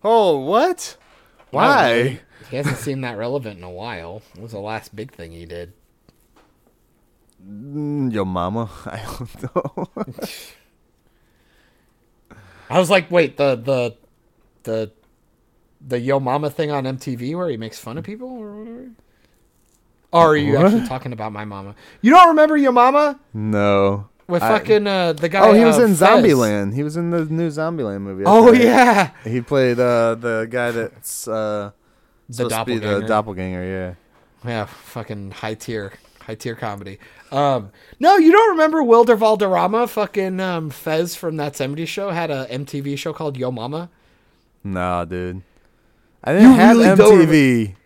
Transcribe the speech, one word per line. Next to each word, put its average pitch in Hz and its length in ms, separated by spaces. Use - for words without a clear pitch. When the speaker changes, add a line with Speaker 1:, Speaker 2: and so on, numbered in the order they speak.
Speaker 1:
"Oh, 202 360
what? 226 580
Speaker 2:
Why? 143 160
Speaker 1:
Why?" 127 540
Speaker 2:
He 127 60
hasn't 143 220
seemed 135 260
that 117 140
relevant 117 400
in 87 60
a 90 60
while. 95 520
What 95 100
was 113 80
the 101 80
last 107 360
big 110 160
thing 82 200
he 85 120
did? 87 300
Speaker 1:
Mm, 143 640
Yo 104 120
Mama. 92 540
<laughs> - 80
I - 180
don't - 380
know. - 420
<laughs> 202 180
Speaker 2:
I 143 100
was 180 120
like, 190 200
"Wait, 165 260
the, 139 200
the, 120 400
the, 110 300
the 127 120
Yo 135 220
Mama 139 300
thing 151 200
on 139 160
M 131 120
T 131 180
V 123 180
where 175 140
he 127 80
makes 110 220
fun 117 200
of 165 60
people 226 240
or 214 300
whatever?" 233 320
Or 165 200
are 151 40
you 147 180
Speaker 1:
What? 156 120
Speaker 2:
actually 226 220
talking 127 240
about 110 200
My 104 120
Mama? 101 300
You 226 100
don't 349 180
remember 311 280
Yo 277 160
Mama? 277 460
Speaker 1:
No. 101 760
Speaker 2:
With 175 160
Speaker 1:
I 214 160
Speaker 2:
fucking, 208 280
uh, 180 260
the 156 160
guy, 196 120
Speaker 1:
Oh, 214 120
he 226 120
was 226 140
Speaker 2:
uh, 247 60
Speaker 1:
in 208 100
Speaker 2:
Fez. 147 60
Speaker 1:
Zombieland. 123 720
He 139 100
was 151 120
in 170 140
the 170 140
new 160 240
Zombieland 147 540
movie. 98 240
Speaker 2:
Oh, 226 260
Speaker 1:
That's 247 60
right. 240 60
Speaker 2:
yeah. 233 460
Speaker 1:
He 120 160
played, 127 400
uh, 117 360
the 113 340
guy 120 220
that's, - 560
uh, 107 420
Speaker 2:
The 120 60
Speaker 1:
supposed 117 200
to 110 100
be 120 100
the 110 60
Speaker 2:
doppelganger. 104 280
Speaker 1:
doppelganger, 92 560
yeah. 120 40
Speaker 2:
Yeah, 110 180
fucking 101 680
high 110 220
tier, 110 380
high 110 140
tier 117 200
comedy. 101 420
Um, 135 380
no, 370 160
you 330 160
don't 427 180
remember 311 340
Wilder 233 320
Valderrama? 208 720
Fucking, 190 520
um, 170 300
Fez 160 460
from 160 200
That 147 200
Seventies 147 320
Show 202 220
had 165 220
a 131 180
M 135 160
T 143 140
V 139 160
show 156 160
called 147 240
Yo 123 160
Mama? 139 380
Speaker 1:
Nah, 90 400
dude. 90 380
I 135 120
didn't 220 160
Speaker 2:
You 262 60
Speaker 1:
have 233 200
Speaker 2:
really 196 200
don't 208 180
Speaker 1:
M 170 120
T - 0
V. 127 480